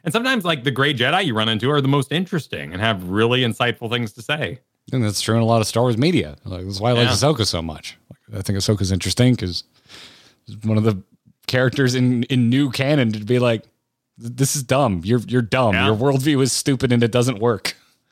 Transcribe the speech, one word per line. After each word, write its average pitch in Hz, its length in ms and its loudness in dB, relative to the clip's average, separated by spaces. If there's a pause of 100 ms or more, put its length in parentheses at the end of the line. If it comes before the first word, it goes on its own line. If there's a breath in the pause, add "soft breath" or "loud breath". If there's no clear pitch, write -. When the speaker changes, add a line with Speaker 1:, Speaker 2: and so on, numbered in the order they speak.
Speaker 1:
And 165 80 -2
sometimes, 233 320 -2
like, 160 180 -2
the 139 80 0
Gray 131 220 0
Jedi 143 320 0
you 127 100 -2
run 110 140 0
into 113 220 -2
are 147 100 2
the 135 80 0
most 139 220 0
interesting 147 600 -6
and 92 100 -6
have 95 280 -2
really 117 320 2
insightful 117 480 -2
things 117 240 -4
to 120 80 -18
say. 131 380 -6 (280)
Speaker 2:
I - 40 -12
think 127 120 0
that's 104 180 -2
true 110 140 0
in 117 60 2
a 113 40 2
lot 113 140 4
of 107 80 0
Star 117 160 0
Wars 120 140 2
media. 113 480 0
Like, 92 200 -8
that's 98 140 -8
why 113 120 2
I - 20 4
like 120 140 4
Speaker 1:
Yeah. 127 60 2
Speaker 2:
Ahsoka 120 320 2
so 85 160 -4
much. 80 360 -10 (340)
Like, 107 80 -10
I - 40 -8
think 98 140 -2
Ahsoka's 98 360 0
interesting 117 420 2
'cause 92 300 -6 (960 loud breath)
one 107 140 2
of 107 80 2
the 98 180 0 (440)
characters 127 460 2
in, 127 300 2
in 123 260 0
new 135 220 2
canon 135 400 0
to 107 80 -6
be 120 200 0
like, 117 260 0 (520)
"This 123 380 -2
is 143 80 -6
dumb. 120 400 0
You're, 117 240 2
you're 120 140 0
dumb. 131 320 2
Speaker 1:
Yeah. 117 140 2
Speaker 2:
Your 110 100 2
worldview 135 440 2
is 131 120 2
stupid 131 400 0
and 120 100 4
it 117 80 2
doesn't 123 280 2
work." 113 360 0 (360 soft breath)